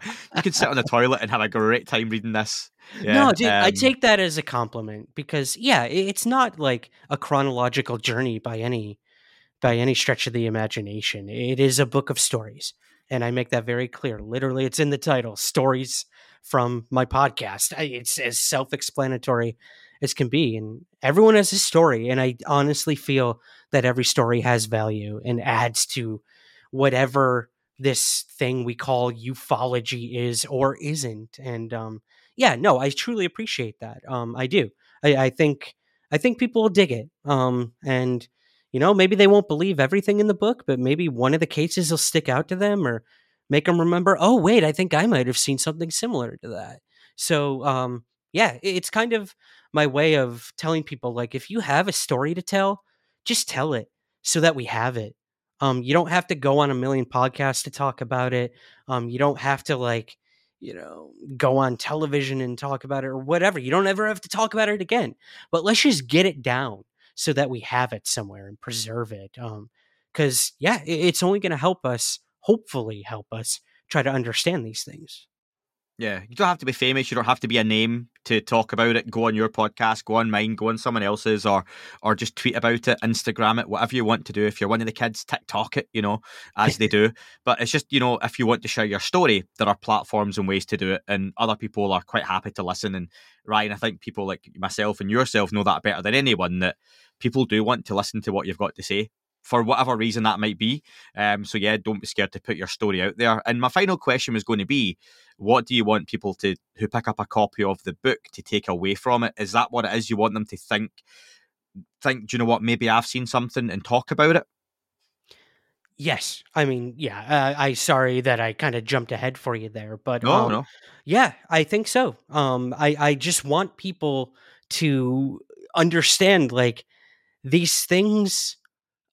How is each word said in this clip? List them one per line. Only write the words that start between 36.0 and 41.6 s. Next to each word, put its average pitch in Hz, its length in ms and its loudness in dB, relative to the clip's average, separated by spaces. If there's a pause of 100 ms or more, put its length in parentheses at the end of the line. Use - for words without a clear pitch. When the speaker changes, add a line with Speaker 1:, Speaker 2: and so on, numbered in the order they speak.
Speaker 2:
I 151 60 2
think 247 200 2
people 233 260 0
will 220 60 6
dig 180 220 4
it. 117 180 -6 (140)
Um, 127 500 2 (100)
and, 127 440 0 (440)
you 131 80 -2
know, 175 140 6
maybe 190 220 4
they 196 120 8
won't 202 200 6
believe 165 320 0
everything 196 400 2
in 208 80 4
the 208 60 4
book, 214 340 -2
but 131 120 2
maybe 151 300 0
one 127 240 2
of 160 60 2
the 165 60 0
cases 160 460 -2